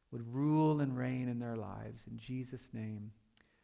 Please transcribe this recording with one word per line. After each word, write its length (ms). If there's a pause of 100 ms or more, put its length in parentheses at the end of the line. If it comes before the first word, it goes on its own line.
(120)
would 200
rule 480
and 160
reign 320
in 120
their 160
lives. 520
In 100
Jesus' 540
name, 380 (540)